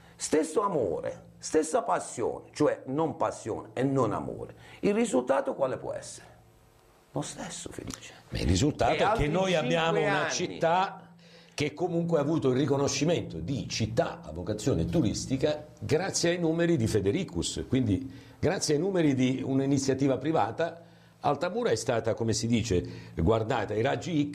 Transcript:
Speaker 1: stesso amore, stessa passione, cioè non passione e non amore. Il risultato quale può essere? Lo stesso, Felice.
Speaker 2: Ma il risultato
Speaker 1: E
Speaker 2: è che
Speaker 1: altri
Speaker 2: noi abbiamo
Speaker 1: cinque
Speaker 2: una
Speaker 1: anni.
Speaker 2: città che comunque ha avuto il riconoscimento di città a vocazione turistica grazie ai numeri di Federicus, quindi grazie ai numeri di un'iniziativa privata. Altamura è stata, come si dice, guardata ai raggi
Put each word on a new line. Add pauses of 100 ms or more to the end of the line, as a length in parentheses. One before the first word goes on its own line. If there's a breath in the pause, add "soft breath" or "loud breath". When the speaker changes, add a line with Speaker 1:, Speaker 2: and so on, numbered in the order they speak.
(160 loud breath)
Speaker 1:
stesso
amore,
stessa
passione,
cioè
non
passione
e
non
amore. (260 loud breath)
Il
risultato
quale
può
essere? (800)
Lo
stesso,
Felice. (180)
Speaker 2:
Ma
il
risultato
Speaker 1:
E
Speaker 2:
è
che
Speaker 1:
altri
Speaker 2:
noi
abbiamo
Speaker 1:
cinque
Speaker 2:
una
Speaker 1:
anni.
Speaker 2:
città (460 loud breath)
che
comunque
ha
avuto
il
riconoscimento
di
città
a
vocazione
turistica (140)
grazie
ai
numeri
di
Federicus,
quindi (300 loud breath)
grazie
ai
numeri
di
un'iniziativa
privata. (380 loud breath)
Altamura
è
stata,
come
si
dice, (300 loud breath)
guardata
ai
raggi